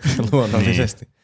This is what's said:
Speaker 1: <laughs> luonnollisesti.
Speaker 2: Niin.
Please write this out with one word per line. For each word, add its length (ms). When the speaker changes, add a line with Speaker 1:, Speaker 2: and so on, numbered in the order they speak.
Speaker 1:
<laughs> 220
luonnollisesti. 720
Speaker 2:
Niin. 200